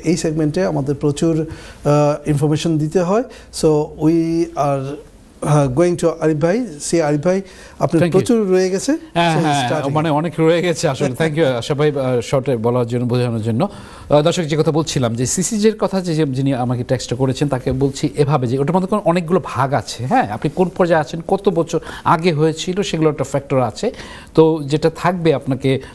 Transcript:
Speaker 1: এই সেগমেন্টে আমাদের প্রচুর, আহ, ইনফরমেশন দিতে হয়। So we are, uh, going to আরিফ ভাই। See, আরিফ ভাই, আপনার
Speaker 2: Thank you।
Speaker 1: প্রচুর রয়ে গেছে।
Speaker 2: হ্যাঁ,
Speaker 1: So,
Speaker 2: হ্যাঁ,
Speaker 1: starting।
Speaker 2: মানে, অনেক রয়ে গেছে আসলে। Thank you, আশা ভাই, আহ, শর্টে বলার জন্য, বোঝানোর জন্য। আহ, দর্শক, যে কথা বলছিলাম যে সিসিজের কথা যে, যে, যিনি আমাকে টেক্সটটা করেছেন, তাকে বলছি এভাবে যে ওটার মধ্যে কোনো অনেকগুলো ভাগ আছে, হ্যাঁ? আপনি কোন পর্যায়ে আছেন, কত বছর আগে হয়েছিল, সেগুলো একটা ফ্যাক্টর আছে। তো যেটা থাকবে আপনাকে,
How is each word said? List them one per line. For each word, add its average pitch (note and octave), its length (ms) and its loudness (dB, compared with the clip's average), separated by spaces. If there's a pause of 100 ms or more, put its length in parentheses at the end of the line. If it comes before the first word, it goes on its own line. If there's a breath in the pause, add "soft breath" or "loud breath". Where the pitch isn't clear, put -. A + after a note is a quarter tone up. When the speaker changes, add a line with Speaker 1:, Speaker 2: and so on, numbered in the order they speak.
Speaker 1:
এই D#3+ 140 0
সেগমেন্টে D#3+ 480 0
আমাদের D3 300 -2
প্রচুর, D#3 440 0
আহ, D3 880 0
ইনফরমেশন D3+ 480 0
দিতে D#3 240 0
হয়। G3 220 0 (380 loud breath)
So E3 60 2 (340)
we E3 420 2
are, C#3+ 400 -2 (580)
uh, C#3+ 340 2
going F3 260 2
to E3 80 2 (120)
আরিফ D#3 160 2
ভাই। G3 300 0 (240)
See, E3+ 100 2
আরিফ D3 200 2
ভাই, F#3 200 0 (380 loud breath)
আপনার D#3 240 4
Speaker 2:
Thank F3 140 2
you। - 80 4
Speaker 1:
প্রচুর A3 260 2
রয়ে F#3 180 4
গেছে। A3+ 280 0 (160)
Speaker 2:
হ্যাঁ, E3+ 220 2
Speaker 1:
So, D#3 60 2
Speaker 2:
হ্যাঁ, C#3+ 280 2
Speaker 1:
starting। C#3+ 240 -2
Speaker 2:
মানে, D#3 160 2
অনেক D3+ 300 0
রয়ে D#3+ 220 4
গেছে E3+ 260 0
আসলে। C#3 220 0
Thank D#3 240 -2
you, D#3+ 120 2
আশা B2+ 280 0
ভাই, D3 180 2
আহ, B2+ 300 0
শর্টে C3 360 0
বলার A#2+ 300 0
জন্য, B2 180 -2
বোঝানোর A#2+ 360 0
জন্য। A#2 260 0 (420 loud breath)
আহ, D3 120 6
দর্শক, E3+ 220 0
যে D3 140 -2
কথা D#3 140 2
বলছিলাম C#3 440 -2
যে B2 100 -2
সিসিজের G#3 520 0
কথা F#3+ 240 -2
যে, F3 140 -4
যে, D#3 100 2
যিনি C3+ 280 0
আমাকে B2 300 -2
টেক্সটটা B2 320 -2
করেছেন, C3 320 0
তাকে C3 240 -2
বলছি C3+ 460 -2
এভাবে C#3 300 2
যে C3+ 120 0
ওটার D3 160 0
মধ্যে F#3 120 2
কোনো G#3 180 0
অনেকগুলো E3+ 380 0
ভাগ C3 300 -2
আছে, A#2+ 320 -4
হ্যাঁ? F3 260 0
আপনি C3 240 -4
কোন F3 220 0
পর্যায়ে E3+ 240 4
আছেন, E3 260 -8
কত G3 220 0
বছর E3 300 0 (240 loud breath)
আগে E3+ 300 2
হয়েছিল, D#3+ 480 0
সেগুলো D#3 280 0
একটা C#3+ 140 -4
ফ্যাক্টর C#3 380 -2
আছে। B2 300 -2 (440 loud breath)
তো D#3+ 280 4
যেটা D3 320 0
থাকবে E3+ 380 0
আপনাকে, C3 460 -2 (160 loud breath)